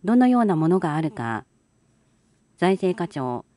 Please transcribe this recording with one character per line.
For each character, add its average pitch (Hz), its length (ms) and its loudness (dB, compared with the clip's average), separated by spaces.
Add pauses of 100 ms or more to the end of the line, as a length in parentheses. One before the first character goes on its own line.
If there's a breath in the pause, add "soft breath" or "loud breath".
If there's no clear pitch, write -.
ど 214 120 2
の 254 120 6
よ 247 120 4
う 233 60 2
な 190 100 2
も 160 120 2
の 180 120 4
が 156 160 -2
あ 160 60 -2
る 156 100 -4
か？ 113 340 -6 (1120)
財 190 180 2
政 185 220 -2
課 170 100 -6
長。 127 380 -8 (120)